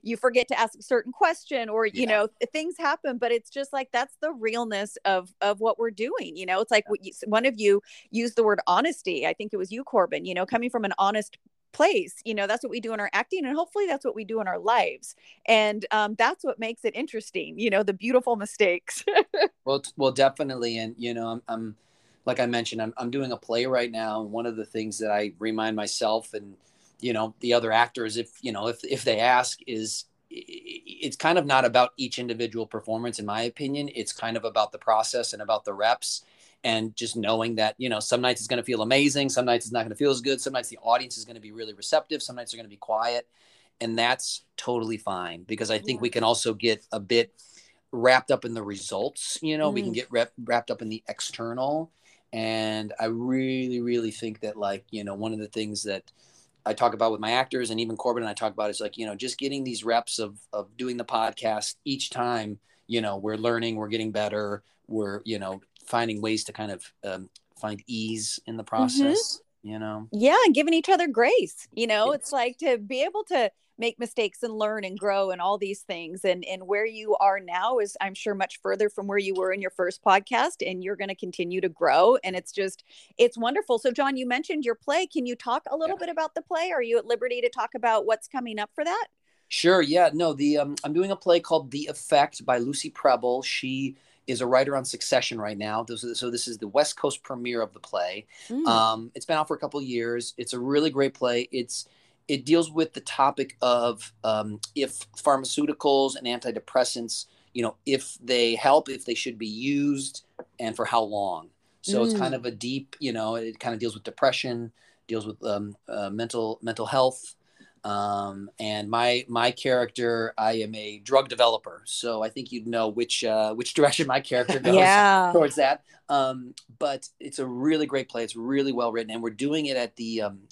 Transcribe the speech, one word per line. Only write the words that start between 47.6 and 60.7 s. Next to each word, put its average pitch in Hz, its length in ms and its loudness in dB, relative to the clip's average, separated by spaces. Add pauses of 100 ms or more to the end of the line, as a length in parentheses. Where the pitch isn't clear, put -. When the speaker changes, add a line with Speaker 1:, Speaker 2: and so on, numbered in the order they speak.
Speaker 2:
wrapped 127 380 4
up 131 140 0
in 117 80 -4
the 113 100 -6
results, 101 760 -6
you 156 160 -2
know, 151 120 4
we - 120 0
can 120 100 -4
Speaker 1:
Mm. 110 40 -4
Speaker 2:
get 123 160 -6
rep-, 120 200 0 (140)
wrapped 120 260 0
up 113 100 -6
in 113 60 -8
the 110 220 -8
external. 131 840 -4 (420)
And 110 680 -4
I 113 60 0
really, 127 760 -2
really 117 300 0
think 110 300 -8
that, 107 160 -6
like, 101 340 -4
you 104 120 -8
know, 101 120 -6
one 110 180 -4
of 110 60 -6
the 107 80 -8
things 104 360 -6
that 98 280 -8 (540)
I 113 80 0
talk 123 200 2
about 113 180 2
with 110 80 -4
my 110 120 -2
actors, 127 380 0
and 113 100 -4
even 113 180 -4
Corbin 120 260 -2
and 110 60 -6
I 107 40 -8
talk 107 200 -4
about, 107 160 -2
is, 101 100 -6
like, 104 180 -6
you 113 80 -6
know, 104 100 -8
just 123 220 -8
getting 139 260 -4
these 113 200 -6
reps 117 360 0
of, 104 180 -6 (160)
of 104 240 -8